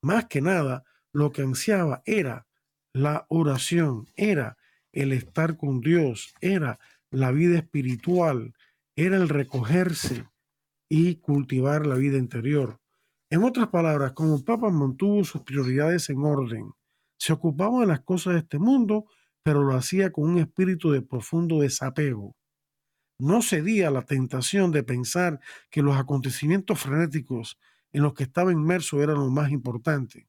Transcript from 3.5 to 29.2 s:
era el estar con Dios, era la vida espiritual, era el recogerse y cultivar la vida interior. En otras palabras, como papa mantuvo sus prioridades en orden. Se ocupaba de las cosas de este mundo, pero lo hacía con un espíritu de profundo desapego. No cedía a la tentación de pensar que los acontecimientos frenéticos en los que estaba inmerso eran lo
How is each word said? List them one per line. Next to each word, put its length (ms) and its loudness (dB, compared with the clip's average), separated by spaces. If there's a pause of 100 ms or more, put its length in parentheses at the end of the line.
era 420 0 (340)
el 200 -2
estar 460 -2
con 240 -2
Dios, 600 0
era 380 -2 (320)
la 200 0
vida 260 4
espiritual, 960 -2 (400)
era 220 2
el 120 2
recogerse 1000 -2 (600)
y 280 4
cultivar 680 0
la 100 0
vida 220 0
interior. 600 -2 (500)
En 140 2
otras 240 2
palabras, 460 0
como 300 0
papa 260 0
mantuvo 540 2
sus 180 -6
prioridades 680 0
en 140 -4
orden. 480 -2 (460)
Se 160 -2
ocupaba 480 0
de 60 4
las 140 2
cosas 320 -2
de 60 2
este 200 -6
mundo, 460 2 (380)
pero 200 4
lo 120 2
hacía 360 0
con 180 0
un 80 2
espíritu 540 0
de 100 2
profundo 580 -2
desapego. 760 -2 (840)
No 240 2
cedía 460 0
a 40 0
la 120 -2
tentación 680 0
de 120 2
pensar 560 -2 (320)
que 100 0
los 160 4
acontecimientos 840 -2
frenéticos 760 -4 (340)
en 120 0
los 100 2
que 100 -6
estaba 280 0
inmerso 500 0
eran 140 2
lo 140 0